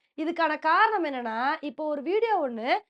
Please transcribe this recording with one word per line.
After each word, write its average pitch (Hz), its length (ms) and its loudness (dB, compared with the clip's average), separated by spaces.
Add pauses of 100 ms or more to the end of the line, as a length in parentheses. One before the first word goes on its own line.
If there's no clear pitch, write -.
(180)
இதுக்கான 330 400 0
காரணம் 359 480 4
என்னன்னா, 240 300 -4 (240)
இப்போ 285 240 -8
ஒரு 294 180 -2
வீடியோ 427 380 2
ஒண்ணு 240 280 -2 (220)